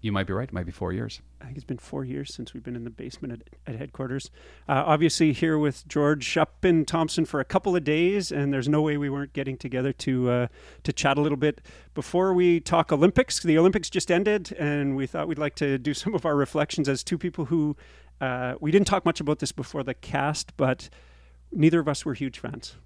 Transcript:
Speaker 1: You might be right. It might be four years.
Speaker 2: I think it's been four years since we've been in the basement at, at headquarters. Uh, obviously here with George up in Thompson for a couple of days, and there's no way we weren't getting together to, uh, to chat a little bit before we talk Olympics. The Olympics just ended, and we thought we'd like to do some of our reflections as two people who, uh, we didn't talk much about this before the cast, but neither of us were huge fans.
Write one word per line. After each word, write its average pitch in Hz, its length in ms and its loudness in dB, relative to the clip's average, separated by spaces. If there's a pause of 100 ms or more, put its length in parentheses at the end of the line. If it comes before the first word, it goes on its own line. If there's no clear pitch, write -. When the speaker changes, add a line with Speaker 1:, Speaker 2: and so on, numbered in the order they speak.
Speaker 1:
You 107 100 -2
might 98 140 0
be 98 60 -4
right. 123 160 -4
It - 60 -14
might 90 100 -4
be 82 80 -10
four 90 220 -6
years. 110 260 -8 (220)
Speaker 2:
I - 20 -18
think 131 140 -14
it's 139 80 -16
been 131 100 -6
four 139 300 -10
years 139 260 -10
since 120 220 -14
we've 123 80 -14
been 123 140 -10
in 117 80 -10
the 117 60 -10
basement 120 440 -12
at, - 400 -14
at 110 40 -10
headquarters. 131 520 -8 (360)
Uh, 139 200 2
obviously 156 480 4
here 160 240 2
with 147 280 -2
George 147 520 0
up - 260 0
in 165 220 4
Thompson 165 400 0
for 151 120 -4
a 131 60 -2
couple 190 320 0
of 160 80 0
days, 175 480 2
and 143 180 0
there's 131 180 0
no 151 120 4
way 151 160 0
we 143 140 -2
weren't 139 240 -6
getting 135 240 -6
together 131 340 -2
to, 127 380 0
uh, 123 160 2 (380)
to - 100 -2
chat 139 240 2
a - 20 0
little 147 160 2
bit 147 240 0 (320)
before 185 400 0
we 175 280 4
talk 165 320 2
Olympics. 180 500 4
The 160 160 4
Olympics 180 320 4
just 180 200 -4
ended, 202 480 0
and 143 380 0
we 135 100 -2
thought 156 220 -4
we'd 151 100 -4
like 147 180 -4
to 139 200 0
do 131 160 -2
some - 220 -4
of 151 100 -2
our 156 120 2
reflections 147 520 0
as 139 160 -2
two 170 140 -2
people 170 280 -4
who, 151 300 0 (460)
uh, 127 360 -2
we 151 120 -2
didn't 196 160 6
talk 196 180 0
much 165 160 2
about 151 200 0
this - 120 -4
before 139 300 -6
the 127 120 -4
cast, - 640 -4
but 131 320 0 (640)
neither 165 260 4
of 151 100 0
us - 180 -4
were 143 80 -2
huge 127 240 -6
fans. - 360 -12 (120)